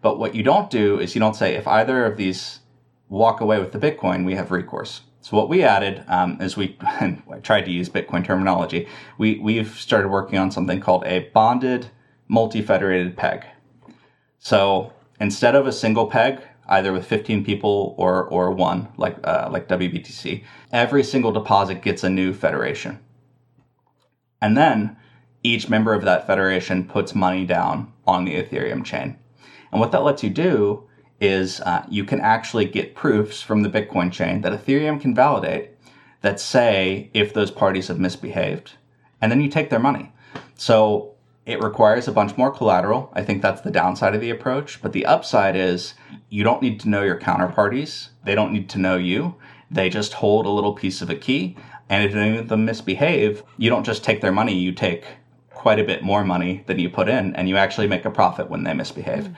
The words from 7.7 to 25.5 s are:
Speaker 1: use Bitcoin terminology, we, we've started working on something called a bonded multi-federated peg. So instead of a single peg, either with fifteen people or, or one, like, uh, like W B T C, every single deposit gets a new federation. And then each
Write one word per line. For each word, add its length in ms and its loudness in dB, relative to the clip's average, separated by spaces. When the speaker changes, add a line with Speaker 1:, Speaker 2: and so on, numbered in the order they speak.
Speaker 1:
use 180 -4
Bitcoin 360 -4
terminology, 600 -2
we, 180 2
we've 320 -2
started 300 2
working 300 -2
on 100 2
something 300 -2
called 260 0
a 240 -2
bonded 600 2
multi-federated 840 2
peg. 280 -4
So 540 2
instead 360 2
of 120 4
a 40 0
single 360 0
peg, 320 0
either 260 2
with 120 -4
fifteen 380 -2
people 540 -2
or, 260 0
or 280 -2
one, 440 -2
like, 300 -4
uh, 260 -2
like 160 -6
W 240 -2
B 80 -8
T 140 -18
C, 300 -10
every 320 2
single 300 0
deposit 480 2
gets 220 -4
a 60 0
new 240 0
federation. 640 -4
And 140 4
then 400 4
each 260 0